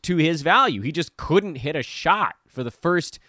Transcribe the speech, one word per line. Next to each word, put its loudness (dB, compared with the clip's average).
to 0
his 2
value. 2
He -4
just -6
couldn't 0
hit -4
a -4
shot 0
for -8
the -8
first -4